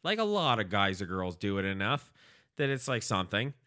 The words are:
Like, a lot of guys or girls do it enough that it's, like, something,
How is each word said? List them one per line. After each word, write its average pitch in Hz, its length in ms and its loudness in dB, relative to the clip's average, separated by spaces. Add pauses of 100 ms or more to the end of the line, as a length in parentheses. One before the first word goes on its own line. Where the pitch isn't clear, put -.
Like, 202 160 -2
a 226 60 0
lot 175 340 2
of 104 100 -2
guys 98 320 2
or 101 60 -4
girls 90 300 -2
do 98 220 0
it 95 60 0
enough 98 480 -2 (440)
that 139 140 0
it's, 131 180 -2
like, 123 160 -2
something, 104 500 0 (120)